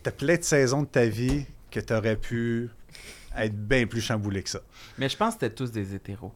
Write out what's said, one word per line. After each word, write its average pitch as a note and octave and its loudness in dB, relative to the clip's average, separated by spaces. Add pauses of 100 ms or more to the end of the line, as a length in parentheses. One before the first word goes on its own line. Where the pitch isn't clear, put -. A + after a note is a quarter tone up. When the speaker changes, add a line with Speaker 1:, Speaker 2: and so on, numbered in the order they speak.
Speaker 1:
t'as A#2+ -4
plein D#3+ 2
de E3 -4
saisons C#3 4
de C#3 -2
ta A#2+ 4
vie B2+ 0 (260)
que A2+ -4
t'aurais A2 0
pu A#2 -2 (680)
être A2 -2
bien G#2+ 4
plus A2 -4
chamboulé G2+ -2
que - -6
ça. - -6 (380)
Speaker 2:
Mais C3 0
je - -4
pense A3+ 2
que - -6
c'était A2 -2
tous B2 -4
des G2 -4
hétéros. G2 -10